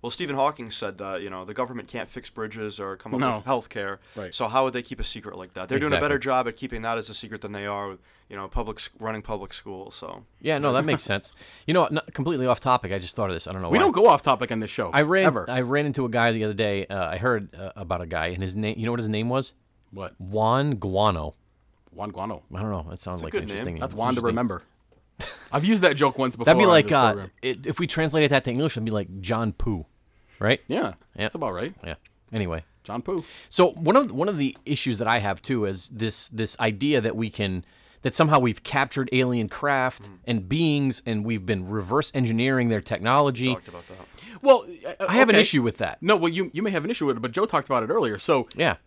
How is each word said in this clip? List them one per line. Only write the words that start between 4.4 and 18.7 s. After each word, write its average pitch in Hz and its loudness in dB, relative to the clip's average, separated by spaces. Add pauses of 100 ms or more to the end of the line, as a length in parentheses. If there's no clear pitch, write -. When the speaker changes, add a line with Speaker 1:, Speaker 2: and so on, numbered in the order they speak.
Speaker 1:
how 127 2
would 127 -2
they 123 -4
keep 117 -12
a 110 -4
secret 104 -12
like 92 -16
that? 92 -10
They're 131 0
doing 151 0
a - 2
Speaker 3:
Exactly. 156 2
Speaker 1:
better 143 0
job 127 0
at 113 -6
keeping 120 -8
that 117 -2
as 110 -8
a 110 -14
secret 107 -10
than 104 -10
they 101 -8
are 101 -6
with, 95 -12 (280)
you 101 -14
know, 98 -8
public 110 -6
s-, - -10 (100)
running 110 -6
public 98 -8
schools. 98 -14
So. - -14 (160)
Speaker 3:
Yeah, 151 -2
no, 139 2
that 139 2
makes 151 0
Speaker 1:
<laughs> - -2
Speaker 3:
sense. 101 -4 (340)
You 156 2
know 180 6
what? 151 4
Not 151 -4
completely 139 0
off 123 4
topic. 120 2
I 98 -2
just 90 -6
thought 101 -2
of 90 -2
this. 82 -8
I 92 -8
don't 95 -6
know 85 -2
Speaker 2:
We 87 4
Speaker 3:
why. 381 6
Speaker 2:
don't 403 6
go 208 6
off 156 8
topic 123 0
on 113 -2
this 107 -6
show, 98 -2
Speaker 3:
I 143 6
ran, 185 4
Speaker 2:
ever. 120 0
Speaker 3:
I 127 0
ran 143 0
into 135 -2
a 117 -2
guy 117 4
the 110 0
other 107 -2
day. 101 0
Uh, 95 -2
I 87 -4
heard, 110 0
uh, 92 -12
about 90 -6
a 87 -10
guy, 82 -2
and 90 -4
his 92 -4
name. 107 -4